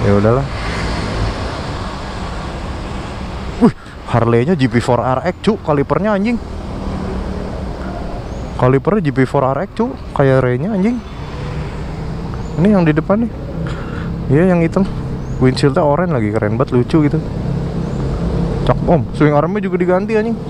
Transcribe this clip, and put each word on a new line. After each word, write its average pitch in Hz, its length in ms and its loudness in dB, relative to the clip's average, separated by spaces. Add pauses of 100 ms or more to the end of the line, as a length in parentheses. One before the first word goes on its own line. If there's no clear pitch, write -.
Ya 101 160 6
udahlah. 117 240 4 (3250)
Wih, 214 80 8 (400)
Harley-nya 120 480 4
G 131 80 4
P 113 160 2
four 120 160 2
R 127 320 0
X, - 80 -8
Cuk, 208 240 0
kalipernya, 147 480 0
anjing. 208 240 0 (2250)
Kalipernya 135 400 4
G 143 160 0
P 131 80 4
four 135 240 2
R 135 160 0
X, 196 160 -8
Cuk, 247 160 0 (160)
kayak 135 320 4
Ray-nya, 131 320 0
anjing. 220 240 0 (1600)
Ini 180 80 6
yang 196 160 6
di 156 80 6
depan 185 320 2
nih. 226 80 -2 (960)
Iya, 139 240 6
yang 170 80 4
hitam. 165 240 2 (560)
Windshield-nya 135 480 4
oranye 151 320 2
lagi, 104 160 2
keren 107 240 2
banget, 139 160 2
lucu 147 320 4
gitu. 156 120 2 (1500)
Cak, - 160 4
Om, 135 320 2
swing 151 160 4
arm-nya 185 400 2
juga 180 80 0
diganti, 190 400 2
anjing. 226 160 0 (140)